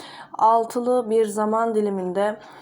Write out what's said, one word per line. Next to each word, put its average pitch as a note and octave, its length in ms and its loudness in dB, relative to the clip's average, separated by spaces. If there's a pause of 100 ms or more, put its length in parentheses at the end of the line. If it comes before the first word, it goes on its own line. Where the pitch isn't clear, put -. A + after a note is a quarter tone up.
(380)
altılı A#3 720 2
bir A3 160 4
zaman G#3+ 500 0
diliminde, G3+ 600 -2 (240)